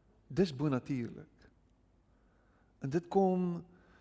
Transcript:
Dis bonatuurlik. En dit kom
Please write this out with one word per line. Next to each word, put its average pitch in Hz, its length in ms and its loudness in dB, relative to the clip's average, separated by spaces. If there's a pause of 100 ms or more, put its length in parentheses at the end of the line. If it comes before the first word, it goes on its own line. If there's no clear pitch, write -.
(260)
Dis 151 300 0
bonatuurlik. 123 920 -4 (1300)
En 139 100 -6
dit 170 180 -2
kom 180 560 2 (360)